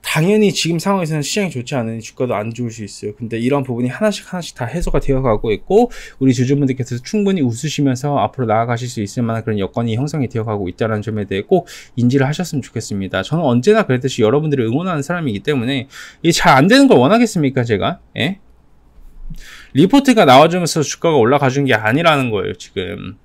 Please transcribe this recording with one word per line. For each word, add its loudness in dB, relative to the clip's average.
당연히 2
지금 -2
상황에서는 -2
시장이 -4
좋지 -8
않으니 -4
주가도 -6
안 -4
좋을 -6
수 -14
있어요. -10
근데 -8
이런 0
부분이 -4
하나씩 -4
하나씩 -10
다 -6
해소가 -2
되어가고 0
있고 2
우리 4
주주분들께서 0
충분히 -2
웃으시면서 -2
앞으로 -2
나아가실 0
수 -8
있을 -4
만한 -2
그런 -2
여건이 -2
형성이 -4
되어가고 -4
있다는 -4
점에 -6
대해 -4
꼭 0
인지를 2
하셨으면 -6
좋겠습니다. -6
저는 -2
언제나 2
그랬듯이 -2
여러분들을 2
응원하는 -2
사람이기 -6
때문에 -4
이게 4
잘 4
안 6
되는 6
걸 6
원하겠습니까, 2
제가? -2
예? -4
리포트가 6
나와주면서 6
주가가 0
올라가준 2
게 2
아니라는 2
거예요, -4
지금. -10